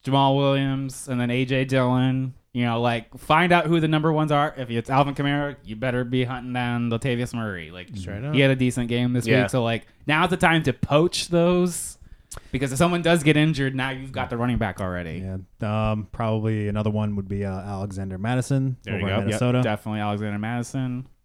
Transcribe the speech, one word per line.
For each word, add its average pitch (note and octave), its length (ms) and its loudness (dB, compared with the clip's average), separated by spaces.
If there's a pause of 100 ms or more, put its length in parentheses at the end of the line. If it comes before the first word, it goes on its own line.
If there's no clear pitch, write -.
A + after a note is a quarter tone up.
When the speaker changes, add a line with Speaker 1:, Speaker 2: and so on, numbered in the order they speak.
Speaker 1:
Jamal C#3 320 4
Williams C#3 720 0
and B2+ 140 -2
then A#2+ 80 0
A B2+ 160 0
J C3 180 0
Dillon. C3 680 2 (200)
You A#2+ 120 0
know, A#2 160 0
like, A#2 360 -2
find E3+ 360 4
out E3+ 140 4
who E3+ 120 4
the D#3 80 2
number D#3 240 2
ones D3+ 200 2
are. D3 260 2
If B2 140 -8
it's A#2 180 -2
Alvin C#3 260 4
Kamara, C#3+ 480 -2
you A2 140 -12
better B2 260 -2
be B2+ 220 0
hunting B2+ 260 -8
down A#2+ 380 -2
Latavius A#2+ 440 -2
Murray. F#2+ 380 -6
Like, F2+ 240 -16
Speaker 2:
Straight G2+ 280 -8
Speaker 1:
he C#3 40 -8
Speaker 2:
up. D3+ 80 -2
Speaker 1:
had C3+ 160 6
a C3 60 4
decent B2 320 0
game B2 240 0
this A#2+ 120 0
Speaker 3:
Yeah. G#2+ 180 4
Speaker 1:
week. G2 80 0
So, B2+ 120 2
like, A#2 220 -2 (220)
now's E3 240 2
the F3+ 60 0
time E3 260 4
to B2+ 100 0
poach - 560 0
those. F3 680 2 (540)
Because B2 220 -2
if C3+ 40 -4
someone F3 240 4
does E3 220 4
get D3 140 6
injured, C#3 380 2
now C3 160 -4
you've C3 220 -10
got C3 160 -4
the B2 80 -4
running A#2+ 200 0
back G#2 240 -2
already. F2+ 420 -6 (380)
Speaker 4:
Yeah. G#2+ 300 0
Um, G#2+ 200 -4
probably A2 560 -2
another G#2+ 220 0
one G#2+ 280 -2
would G2 120 -6
be, G2 160 -4
uh, F#2+ 140 -4
Alexander F#2+ 580 -6
Madison B2+ 680 0
Speaker 1:
There - 120 -4
you F#2 60 -2
Speaker 4:
over G#2 60 -2
Speaker 1:
go. F#2 60 0
Speaker 4:
in G#2+ 60 2
Speaker 1:
Yep, G2+ 80 -2
Speaker 4:
Minnesota. B2 340 2
Speaker 1:
definitely G#2+ 400 -2
Alexander G#2 380 -4
Madison. B2 680 -4 (180)